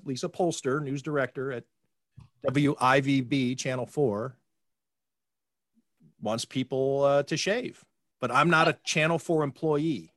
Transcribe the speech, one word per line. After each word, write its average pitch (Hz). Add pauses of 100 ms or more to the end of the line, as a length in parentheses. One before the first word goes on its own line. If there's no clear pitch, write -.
Lisa 139
Polster, 151
news 139
director 139
at 117 (800)
W 139
I 127
V 135
B 127
Channel 127
four, 123 (1900)
wants 113
people, 135
uh, 143
to 151
shave. - (360)
But 120
I'm 147
not 165
a 151
Channel 160
four 156
employee. 151